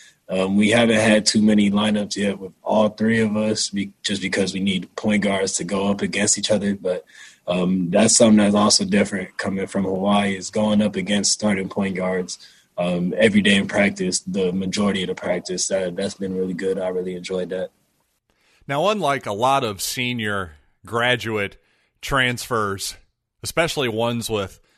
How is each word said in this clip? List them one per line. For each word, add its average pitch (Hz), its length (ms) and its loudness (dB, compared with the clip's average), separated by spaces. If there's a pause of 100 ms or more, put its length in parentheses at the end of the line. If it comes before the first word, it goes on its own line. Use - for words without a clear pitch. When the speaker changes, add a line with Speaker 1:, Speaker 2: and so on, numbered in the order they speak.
(300)
Speaker 1:
Um, 95 260 0
we 104 140 4
haven't 113 260 4
had 107 300 4
too 107 160 2
many 104 280 6
lineups 104 460 0
yet 101 220 -2
with 92 140 -14 (100)
all 107 260 2
three 113 320 0
of 107 160 0
us, 107 320 -2
be-, 98 240 -4 (100)
just 95 200 -4
because 95 320 -2
we 92 60 -6
need 95 360 -2
point 104 280 0
guards 98 300 0
to 90 100 -6
go 98 240 -2
up 101 120 0
against 101 380 0
each 104 120 -4
other. 101 240 0
But, 92 300 -4 (420)
um, 90 440 0
that's 107 260 4
something 110 220 8
that's 101 160 4
also 104 320 2
different 98 500 0
coming 95 300 -4
from 101 180 -2
Hawaii, 98 520 0
is 92 120 -10
going 107 320 2
up 104 160 0
against 98 360 0
starting 95 360 0
point 95 260 -2
guards, 92 440 -4 (400)
um, 90 400 0
every 104 240 4
day 101 140 4
in 98 120 2
practice, 98 520 0
the 92 320 -2
majority 95 500 -2
of 90 60 -4
the 92 60 -4
practice. 90 540 -4
That, 92 280 -2
that's 98 180 -4
been 95 200 -6
really 92 200 -2
good. 95 240 -2
I 92 100 -4
really 92 260 -4
enjoyed 90 360 -6
that. 92 220 -6 (920)
Speaker 2:
Now, 147 220 0
unlike 151 380 0
a 107 80 -4
lot 131 300 2
of 101 180 -4
senior 107 720 -4 (320)
graduate 113 720 -2 (420)
transfers, 120 960 -2 (460)
especially 151 460 -2
ones 117 420 -2
with 98 300 -4 (180)